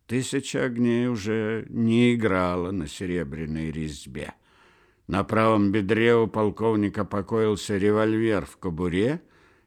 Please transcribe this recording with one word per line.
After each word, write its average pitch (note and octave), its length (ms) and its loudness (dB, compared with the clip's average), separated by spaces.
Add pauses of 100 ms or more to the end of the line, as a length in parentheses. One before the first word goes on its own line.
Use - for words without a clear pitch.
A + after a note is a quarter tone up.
тысяча C3+ 580 -4
огней A#2+ 420 0
уже A2 640 -2
не A#2 460 4
играла F#2 580 0
на E2 160 -4
серебряной D#2+ 800 -4
резьбе. D2 640 -10 (720)
На F#2+ 180 -2
правом G#2+ 480 4
бедре A2 440 4
у A2+ 100 4
полковника G#2+ 800 0
покоился G#2 720 -2
револьвер G#2+ 720 2
в - 100 -20
кобуре — F2+ 640 0 (440)